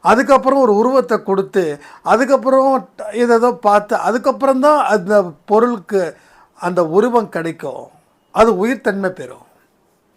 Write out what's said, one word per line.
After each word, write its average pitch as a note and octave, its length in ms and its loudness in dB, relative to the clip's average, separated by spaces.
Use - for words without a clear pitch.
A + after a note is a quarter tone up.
அதுக்கப்புறம் C4+ 540 4
ஒரு G#3+ 160 2
உருவத்தை B3 360 0
கொடுத்து, F#3+ 360 -2
அதுக்கப்புறம் C4 560 2
ஏதேதோ A#3+ 280 2
பார்த்து, G#3 280 2
அதுக்கப்புறம்தான் C4 720 0
அந்த G3+ 220 -2
பொருளுக்கு G#3+ 520 0
அந்த F3+ 140 -2
உருவம் A#3 360 0
கிடைக்கும், D#3+ 500 -10
அது A3 180 4
உயிர்த்தன்மை G3+ 560 -4
பெறும். - 280 -18